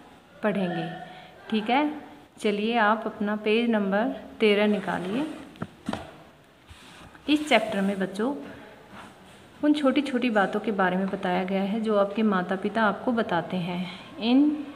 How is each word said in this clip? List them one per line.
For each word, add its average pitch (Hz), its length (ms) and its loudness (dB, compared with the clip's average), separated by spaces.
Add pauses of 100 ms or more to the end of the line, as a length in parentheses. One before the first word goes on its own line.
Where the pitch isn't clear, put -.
(420)
पढ़ेंगे। 175 460 -2 (600)
ठीक 214 200 0
है, 294 300 2 (380)
चलिए 214 380 0
आप 220 300 4
अपना 214 300 -2
पेज 226 340 2
नंबर 208 500 0 (200)
तेरह 208 260 6
निकालिए। 190 600 0 (2000)
इस 302 200 2
चैप्टर 214 320 2
में 196 180 0
बच्चों 214 380 -2 (1300)
उन 302 80 6
छोटी 269 280 2
छोटी 247 300 0
बातों 208 300 2
के 220 120 -2
बारे 185 240 2
में 190 120 0
बताया 185 360 -2
गया 190 180 -2
है 202 180 -2
जो 214 160 0
आपके 202 260 2
माता 190 340 2
पिता 208 260 -2
आपको 208 300 0
बताते 185 440 -2
हैं। 175 440 -6 (180)
इन 269 580 4